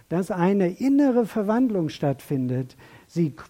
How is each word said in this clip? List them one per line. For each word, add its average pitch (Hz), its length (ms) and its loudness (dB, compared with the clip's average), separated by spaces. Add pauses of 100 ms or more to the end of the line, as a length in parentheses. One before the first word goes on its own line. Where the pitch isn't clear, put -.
dass 175 220 -4
eine 185 380 2
innere 254 580 2
Verwandlung 214 600 0
stattfindet. 131 880 -4 (320)
Sie 165 260 -2 (160)